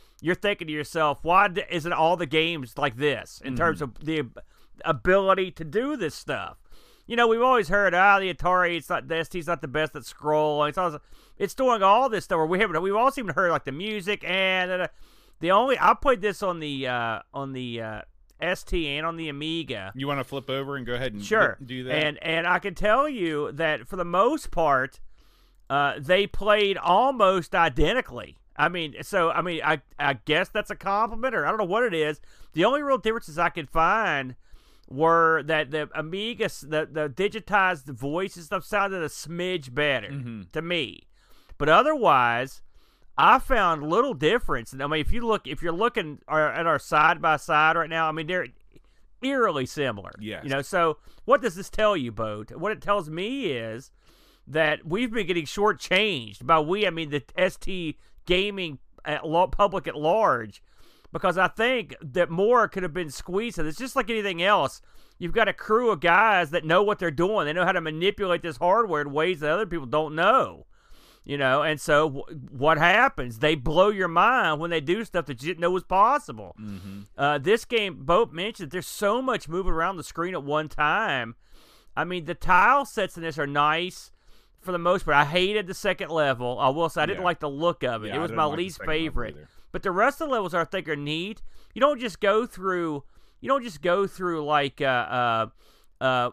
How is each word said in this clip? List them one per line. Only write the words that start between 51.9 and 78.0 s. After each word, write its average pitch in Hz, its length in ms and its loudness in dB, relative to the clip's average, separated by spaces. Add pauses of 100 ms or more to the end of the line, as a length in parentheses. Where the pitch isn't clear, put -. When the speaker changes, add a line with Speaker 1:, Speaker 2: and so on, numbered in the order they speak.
Speaker 1:
you, 120 160 -6
Bo? 107 320 -8 (100)
What 180 160 -6
it 196 100 -8
tells 196 300 -2
me 214 360 -8
is 117 440 -8 (560)
that 156 400 0
we've 214 240 -2
been 214 160 -4
getting 170 200 -2
shortchanged. 180 1000 -2
By 160 140 6
we, 190 260 0
I 180 40 2
mean 160 200 -6
the 143 120 -2 (140)
S 185 200 0
T 175 420 -6 (280)
gaming 185 520 -2 (260)
at 151 220 -4
lo-, 165 220 2
public 185 380 0
at 156 100 -8
large, 151 640 0 (500)
because 180 260 -2
I 185 100 4
think 226 540 -2
that 160 280 0
more 214 380 4
could 190 140 -6
have 165 120 -6
been 165 160 -6
squeezed. 196 480 -6
And 156 100 0
it's 160 100 -8
just 247 180 -8
like 226 140 -2
anything 202 320 -2
else. 185 380 2 (380)
You've 170 140 -6
got 214 160 2
a 180 40 0
crew 226 380 2
of 170 100 -2
guys 175 500 4
that 160 140 -2
know 170 180 4
what 202 160 0
they're 170 120 -2
doing. 175 360 0
They 147 60 -2
know 175 120 0
how 185 80 4
to 180 80 0
manipulate 175 600 -2
this 165 140 -8
hardware 180 440 2
in 143 120 -4
ways 156 280 0
that 151 100 -2
other 196 160 0
people 160 200 -8
don't 151 280 -2
know. 170 520 2 (600)
You 143 120 -6
know, 135 240 2
and 156 180 -2
so 151 300 2
w-, 139 300 -12 (100)
what 143 260 2
happens? 160 640 2
They 151 160 2
blow 156 340 4
your 190 200 0
mind 180 520 2
when 170 80 -4
they 165 140 0
do 190 240 -2
stuff 170 180 -4
that 127 180 -10
you 151 60 -4
didn't 165 120 -6
know 170 100 2
was 185 140 -2
possible. 185 760 2
Speaker 2:
Mm-hmm. 101 400 -12 (160)
Speaker 1:
Uh, 147 220 2
this 190 260 2
game, 202 400 -2